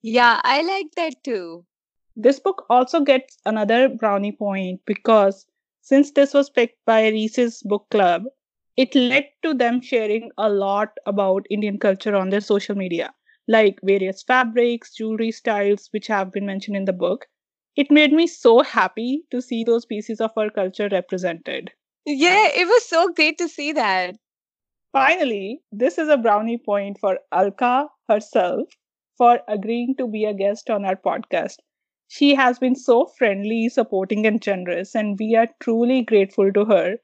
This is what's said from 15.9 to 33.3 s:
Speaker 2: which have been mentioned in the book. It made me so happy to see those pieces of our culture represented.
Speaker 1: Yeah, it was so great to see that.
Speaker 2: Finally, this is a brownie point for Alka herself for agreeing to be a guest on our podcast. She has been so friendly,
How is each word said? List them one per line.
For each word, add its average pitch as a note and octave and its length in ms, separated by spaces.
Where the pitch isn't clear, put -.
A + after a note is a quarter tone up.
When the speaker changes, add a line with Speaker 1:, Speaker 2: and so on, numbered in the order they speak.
Speaker 2:
which G#3 160
have G3 240
been G3+ 140
mentioned G3 320
in F#3+ 80
the F#3+ 80
book. F3+ 340
It C#4+ 160
made D4 220
me E4 120
so A#3 360
happy A#3+ 680
to B3 100
see A#3 220
those A#3 220
pieces G#3+ 360
of A3 160
our G#3+ 120
culture G3+ 420
represented. F3+ 800
Speaker 1:
Yeah, F4 420
it F4 200
was A4 180
so E4+ 260
great D#4+ 280
to F4 100
see D4 240
that. F#3+ 420
Speaker 2:
Finally, C4 680
this A#3 260
is D#4+ 100
a D4 100
brownie A3+ 400
point G3+ 420
for F#3+ 200
Alka B3 560
herself G#3+ 600
for A#3+ 300
agreeing A#3 500
to B3+ 100
be G#3+ 160
a G#3+ 100
guest G3+ 360
on G3+ 160
our F#3+ 100
podcast. - 640
She C#4+ 280
has B3+ 240
been B3+ 160
so B3+ 420
friendly, A3 520